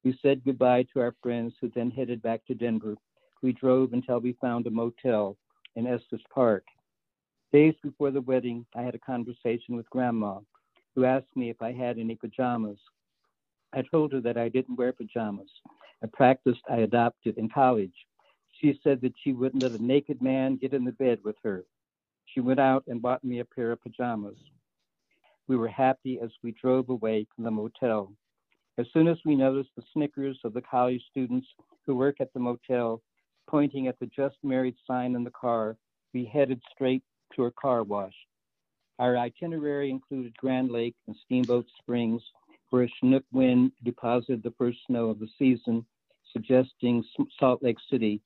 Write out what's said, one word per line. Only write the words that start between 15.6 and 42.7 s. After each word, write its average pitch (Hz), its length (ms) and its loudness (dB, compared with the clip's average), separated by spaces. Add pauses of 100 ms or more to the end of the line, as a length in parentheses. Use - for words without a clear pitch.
a 110 60 -8
practice 131 500 4 (120)
I 120 80 0
adopted 117 600 0
in 110 120 -4
college. 120 460 2 (640)
She 143 240 2
said 135 180 2
that 127 180 -2
she 139 140 -2
wouldn't 127 280 0
let 123 120 0
a 113 100 -6
naked 135 380 2
man 131 340 0
get 131 180 -4
in 127 100 -2
the 123 100 -4
bed 120 300 0
with 104 200 -6
her. 95 220 -6 (600)
She - 140 -6
went 127 200 2
out 135 280 4
and 117 140 -6
bought 123 220 -2
me 123 160 -4
a 117 60 -6
pair 117 260 -4
of 123 100 -6
pajamas. 113 560 -8 (1120)
We 131 100 2
were 117 100 0
happy 131 520 -2
as 117 120 -8 (120)
we 113 100 -8
drove 127 360 0
away 110 460 -2
from 117 80 -10
the 113 80 -4
motel. 107 640 -4 (640)
As 120 140 -4
soon 160 160 4
as 165 180 2
we 151 100 4
noticed 135 400 2
the 117 80 -16 (100)
snickers 139 500 -4
of 107 100 -6
the 123 80 -6
college 123 480 0
students 127 380 -2 (380)
who 139 100 -2
work 139 240 0
at 135 140 -6
the 131 60 -6
motel 120 640 -2 (460)
pointing 139 400 0
at 123 120 -4
the 120 80 -6
"Just 139 360 -4
Married" 131 320 0 (100)
sign 127 300 -2
in 120 80 -4
the 120 80 -8
car, 113 460 -2 (360)
we 123 120 -4
headed 131 360 0 (100)
straight 131 320 0 (300)
to 131 120 0
a 123 60 -2
car 123 320 0
wash. 101 320 -6 (840)
Our 123 180 2
itinerary 143 720 -4
included 131 480 -8
Grand 131 340 0
Lake 117 240 -4 (120)
and 107 80 -12
Steamboat 123 500 0 (120)
Springs, 117 440 -2 (480)
where 123 140 4